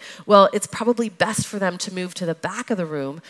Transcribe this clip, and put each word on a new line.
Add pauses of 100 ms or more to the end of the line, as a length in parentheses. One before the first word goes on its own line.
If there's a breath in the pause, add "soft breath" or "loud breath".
(260 loud breath)
well,
it's
probably
best
for
them
to
move
to
the
back
of
the
room